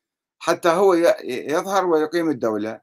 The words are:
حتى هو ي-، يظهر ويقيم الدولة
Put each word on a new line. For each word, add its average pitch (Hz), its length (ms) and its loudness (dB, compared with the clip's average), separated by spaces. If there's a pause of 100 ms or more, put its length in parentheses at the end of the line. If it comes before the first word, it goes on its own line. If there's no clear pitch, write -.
(380)
حتى 170 300 -2
هو 185 260 4
ي-، 170 200 4 (100)
يظهر 180 640 -2
ويقيم 160 440 0
الدولة 110 520 -4